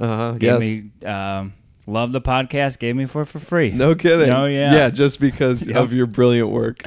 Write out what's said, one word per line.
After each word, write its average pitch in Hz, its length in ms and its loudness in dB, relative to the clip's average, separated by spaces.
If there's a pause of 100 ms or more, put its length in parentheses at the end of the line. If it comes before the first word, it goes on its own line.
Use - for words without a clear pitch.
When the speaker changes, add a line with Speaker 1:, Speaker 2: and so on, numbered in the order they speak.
Speaker 1:
Uh-huh, 117 340 -2
Speaker 2:
Gave 113 80 -8
Speaker 1:
yes. 117 180 4
Speaker 2:
me, 107 480 -6
um, 98 460 -8 (340)
love 117 240 -4
the 131 80 -4
podcast, 131 580 -2
gave 120 160 -4
me 135 120 -2
for, 151 180 -6
for 147 160 -12
free. 156 320 0
Speaker 1:
No 135 240 4
kidding. 165 340 4
Speaker 2:
Oh, 135 160 2
yeah. 143 260 0
Speaker 1:
Yeah, 147 180 6
just 135 280 0
because 127 480 0
Speaker 2:
Yep. 110 100 -4
Speaker 1:
of 120 160 0
your 123 140 0
brilliant 120 440 2
work 113 360 -4